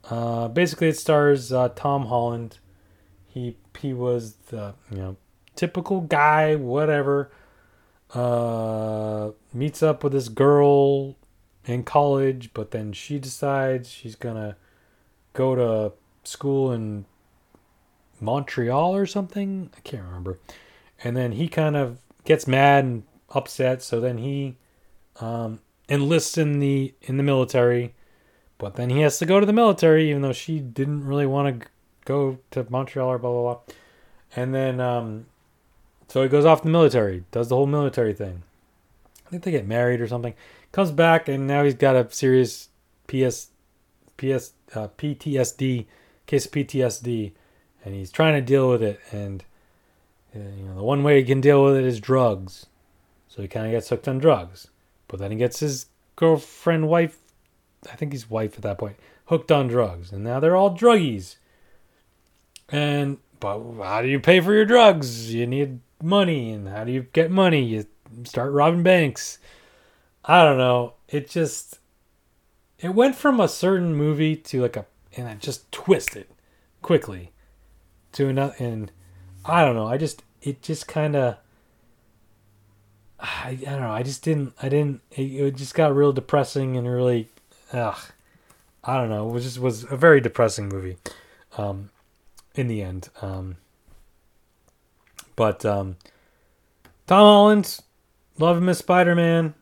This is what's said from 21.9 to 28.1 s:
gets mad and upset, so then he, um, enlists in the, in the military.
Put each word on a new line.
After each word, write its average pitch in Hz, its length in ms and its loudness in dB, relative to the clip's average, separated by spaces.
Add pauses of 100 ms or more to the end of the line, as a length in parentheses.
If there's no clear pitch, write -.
gets 156 240 2
mad 139 380 6
and 117 180 -6 (320)
upset, 127 480 -4
so 117 160 -4
then 120 200 -4
he, 139 360 -8 (640)
um, 113 400 -8 (300)
enlists 147 480 0
in 147 220 0
the, 139 420 -2
in 131 160 -6
the 139 60 0
military. 123 680 2 (640)